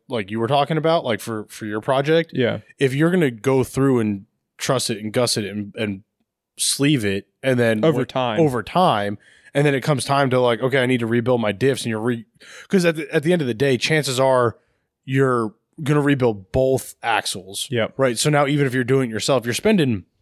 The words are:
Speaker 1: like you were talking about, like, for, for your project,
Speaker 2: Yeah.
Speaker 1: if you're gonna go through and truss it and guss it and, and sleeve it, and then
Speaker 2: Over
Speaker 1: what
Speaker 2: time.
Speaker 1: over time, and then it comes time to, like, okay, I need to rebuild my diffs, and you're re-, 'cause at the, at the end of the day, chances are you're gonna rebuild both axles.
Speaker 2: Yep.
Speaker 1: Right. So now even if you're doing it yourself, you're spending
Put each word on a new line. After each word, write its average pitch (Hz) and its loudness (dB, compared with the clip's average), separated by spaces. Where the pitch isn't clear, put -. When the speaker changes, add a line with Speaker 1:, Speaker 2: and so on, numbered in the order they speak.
Speaker 1:
like 107 -6
you 107 -6
were 113 0
talking 143 0
about, 160 0
like, 110 -2
for, 110 -8
for - -14
your 107 -6
project, 143 0
Speaker 2:
Yeah. 110 0
Speaker 1:
if 131 2
you're 151 2
gonna 175 2
go 127 0
through 131 0
and 104 -2
truss 127 -2
it 110 -6
and 107 -10
guss 120 0
it 104 -4
and, 101 -8
and 104 -6
sleeve 139 0
it, 98 -4
and 131 2
then 113 2
Speaker 2:
Over 156 2
Speaker 1:
what 127 -4
Speaker 2:
time. 123 -2
Speaker 1:
over 127 0
time, 110 0
and 143 2
then 139 2
it 135 -2
comes 139 -2
time 139 0
to, 127 2
like, 120 2
okay, 131 2
I 123 2
need 127 2
to 117 -2
rebuild 120 2
my 107 -2
diffs, 123 0
and - -10
you're 113 -4
re-, 117 -4
'cause 190 2
at 165 2
the, 151 -8
at 160 0
the 160 2
end 180 2
of 139 -2
the 117 -2
day, 131 2
chances 135 0
are 127 4
you're 127 0
gonna 147 2
rebuild 123 0
both 131 0
axles. 101 -4
Speaker 2:
Yep. 113 -2
Speaker 1:
Right. 127 0
So - 0
now 147 4
even 143 0
if 123 -4
you're 131 0
doing 131 2
it 110 -8
yourself, 117 0
you're 120 -2
spending 143 2